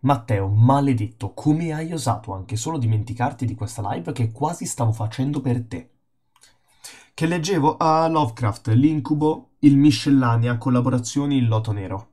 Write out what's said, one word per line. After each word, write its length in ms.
Matteo, 460
maledetto, 840
come 400
hai 180
osato 420
anche 220
solo 220
dimenticarti 680
di 100
questa 360
live 220
che 180
quasi 340
stavo 260
facendo 500
per 240
te? 240
Che 120
leggevo 520
a 300
Lovecraft, 600
l'incubo, 920
il 180
miscellanea, 800
collaborazioni, 800
il 100
loto 240
nero. 420